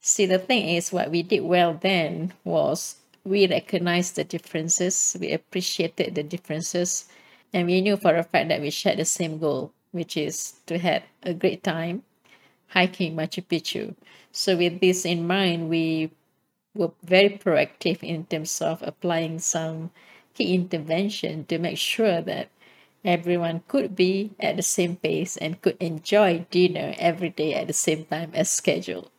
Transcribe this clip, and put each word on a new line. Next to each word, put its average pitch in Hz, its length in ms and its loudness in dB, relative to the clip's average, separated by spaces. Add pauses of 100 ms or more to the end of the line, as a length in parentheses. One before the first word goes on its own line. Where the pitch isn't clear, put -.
See, - 260 2
the 185 120 4
thing 214 300 0
is, 175 240 0
what 170 180 0
we 170 120 0
did 202 220 0
well 170 360 4
then 175 520 0 (120)
was 160 520 0 (280)
we 196 220 4
recognized 175 680 0
the 151 80 -2
differences, 170 960 -2
we 175 120 -4
appreciated 165 840 -2
the 147 80 -2
differences, 160 840 -4 (460)
and 175 140 0
we 185 140 2
knew 202 160 2
for 175 200 4
a 170 80 0
fact - 240 0
that 151 120 0
we 147 100 -4
shared - 280 -2
the 160 60 0
same 160 340 -2
goal, 143 340 -2 (200)
which 170 240 -6
is - 380 -6 (120)
to 170 120 -4
have 170 260 0 (180)
a 180 100 -4
great 180 300 0
time 170 400 -4 (680)
hiking 180 460 0
Machu 160 320 -6
Picchu. - 480 -4 (380)
So - 240 0
with 175 240 2
this 180 240 4
in 170 220 0
mind, 175 420 0
we 160 420 0 (640)
were 175 160 0 (140)
very 185 240 8
proactive 175 760 0
in 165 220 -6
terms 160 380 -4
of 160 200 -2
applying 165 560 -4
some 160 520 -4 (440)
key 185 200 0
intervention 170 880 -2
to 165 140 -2
make 165 180 -4
sure 180 460 0
that - 260 -6 (560)
everyone 175 640 0
could 262 260 -2
be 196 360 2 (100)
at - 160 0
the 170 60 -4
same 175 340 0
pace 160 400 -2
and 165 240 -6
could - 180 0
enjoy 175 720 2
dinner 175 480 2
every 170 300 0
day 151 240 -2
at - 140 -2
the 156 80 -4
same 160 320 0
time 160 260 -6
as 160 160 0
scheduled. - 720 -2